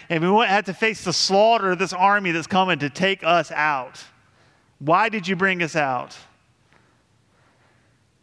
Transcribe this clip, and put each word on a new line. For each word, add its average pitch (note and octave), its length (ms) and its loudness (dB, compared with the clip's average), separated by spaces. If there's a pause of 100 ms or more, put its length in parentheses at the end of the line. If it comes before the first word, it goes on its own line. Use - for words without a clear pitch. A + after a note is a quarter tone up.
and E3 140 -2
we F3+ 80 2
wouldn't G#3+ 200 4
have G3+ 160 0
to F#3+ 60 -6
face A3 300 -2
the F3+ 100 -4
slaughter G3+ 600 2
of F3 80 -2
this F3+ 120 -4
army F#3+ 380 2
that's D#3+ 160 -4
coming F#3 320 0
to C#3 120 -4
take F#3+ 340 -2
us E3 260 2
out. D3+ 500 -4 (800)
Why F3+ 300 2
did G#3 180 -6
you F#3+ 80 0
bring F3+ 300 0
us D3+ 100 -6
out?" C3+ 420 -2 (2000)